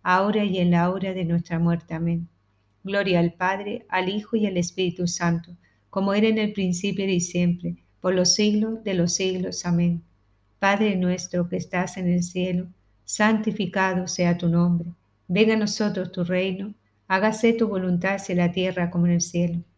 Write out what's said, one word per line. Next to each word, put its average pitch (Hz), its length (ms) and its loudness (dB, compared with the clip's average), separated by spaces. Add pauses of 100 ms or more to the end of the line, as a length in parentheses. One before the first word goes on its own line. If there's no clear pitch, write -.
ahora 196 400 2
y 190 140 0
en 175 140 4
la 175 180 4
hora 190 240 -4
de 185 140 -4
nuestra 170 320 -2
muerte. 170 340 0
Amén. 170 360 -2 (560)
Gloria 190 360 2
al 170 140 2
Padre, 196 540 -4
al 185 200 -2
Hijo 208 280 -4
y 208 100 2
al 190 100 -2
Espíritu 175 500 -2
Santo, 170 460 -2 (360)
como 196 260 -2
era 214 120 4
en 220 120 2
el 214 140 -2
principio 190 560 -2
y 175 120 2
siempre, 175 560 -2 (240)
por 185 120 0
los 180 220 2
siglos 214 480 0
de 196 120 -4
los 175 200 2
siglos. 185 500 -4
Amén. 175 380 0 (560)
Padre 202 380 2
nuestro 180 520 -2
que 180 80 -4
estás 180 400 -4
en 185 120 -2
el 175 160 2
cielo, 180 420 -2 (380)
santificado 196 1040 0
sea 175 280 2
tu 175 120 -2
nombre. 170 420 2 (380)
Venga 214 260 4
a 220 40 0
nosotros 208 520 -2
tu 180 140 -4
reino, 190 500 -4 (320)
hágase 214 460 2
tu 226 160 0
voluntad 185 460 0
así 196 180 -6
en 175 60 2
la 175 120 4
tierra 180 400 -2
como 175 160 2
en 175 60 4
el 170 80 2
cielo. 175 420 -2 (160)